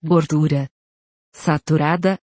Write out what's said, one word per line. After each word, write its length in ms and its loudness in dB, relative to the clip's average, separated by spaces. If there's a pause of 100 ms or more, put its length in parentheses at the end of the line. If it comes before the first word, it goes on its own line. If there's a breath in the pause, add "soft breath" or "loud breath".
gordura 680 0 (640)
saturada, 920 -2